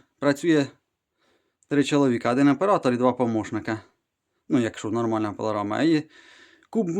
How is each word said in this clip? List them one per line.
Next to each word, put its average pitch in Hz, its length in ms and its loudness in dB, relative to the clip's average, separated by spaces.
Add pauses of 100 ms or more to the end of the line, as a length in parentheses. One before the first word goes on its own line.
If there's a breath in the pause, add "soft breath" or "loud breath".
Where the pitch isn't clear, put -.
(180)
працює 143 480 2 (1000)
три 143 160 2
чоловіка. 135 480 2
Один 139 160 4
оператор 143 460 2
і - 20 0
два 123 160 2
помощника. 110 680 -4 (680)
Ну, 143 100 2
якщо 110 320 -4
нормальна 110 420 -2
пилорама. 107 500 -4
І 151 260 2 (640 soft breath)
куб, 220 160 -2 (140)